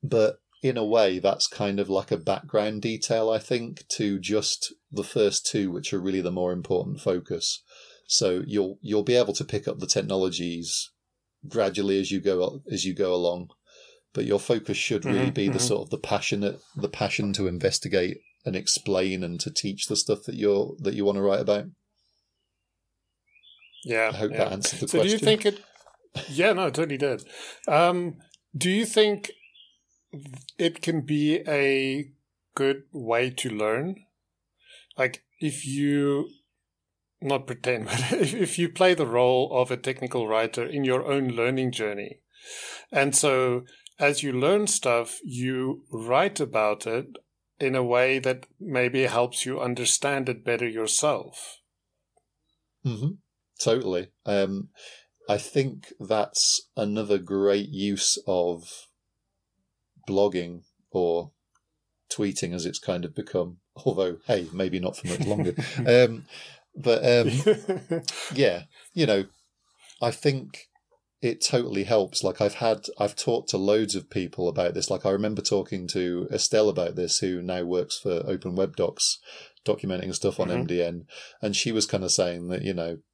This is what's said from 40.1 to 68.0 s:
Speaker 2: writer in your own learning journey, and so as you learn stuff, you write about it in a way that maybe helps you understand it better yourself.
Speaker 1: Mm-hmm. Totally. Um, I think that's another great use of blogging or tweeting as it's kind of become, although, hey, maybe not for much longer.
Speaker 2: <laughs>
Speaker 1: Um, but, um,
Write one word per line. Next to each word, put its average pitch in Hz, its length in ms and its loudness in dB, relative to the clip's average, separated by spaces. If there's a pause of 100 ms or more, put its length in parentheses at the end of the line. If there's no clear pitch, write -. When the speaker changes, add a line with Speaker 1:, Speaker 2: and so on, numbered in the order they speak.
Speaker 2:
writer 113 380 0
in 143 180 -2
your 131 260 2
own 139 180 2
learning 123 440 0
journey, 104 480 -6 (720)
and 139 240 2
so 127 460 4 (360)
as 143 240 2
you 139 100 -2
learn 175 340 2
stuff, 117 580 0
you 127 680 -4
write 131 480 0
about 107 460 0
it 120 200 -4 (520)
in 135 160 0
a 127 100 2
way 127 340 4
that 127 280 -2 (120)
maybe 131 460 0
helps 123 420 0
you 131 140 -4
understand 123 680 0
it 110 160 -6
better 120 240 0
yourself. 110 880 -2 (1300)
Speaker 1:
Mm-hmm. 123 280 -2 (480)
Totally. 101 480 0 (160)
Um, 98 460 0 (580)
I 104 80 2
think - 640 -4
that's - 600 0 (160)
another 104 400 0
great 98 500 2
use 98 580 -2
of 87 600 -2 (1200)
blogging 90 540 0 (280)
or 85 420 0 (800)
tweeting 98 440 -2
as 85 100 -6
it's 87 140 -6
kind 90 260 -4
of 80 100 -10
become, 90 440 -2 (260)
although, 92 320 0 (100)
hey, 92 280 0
maybe 92 260 -2
not 90 160 -4
for - 120 -8
much 87 180 -2
longer. 98 260 0 (180)
Speaker 2:
<laughs> 123 160 -2
Speaker 1:
Um, 120 380 6 (500)
but, 120 300 2
um, 160 960 2 (160)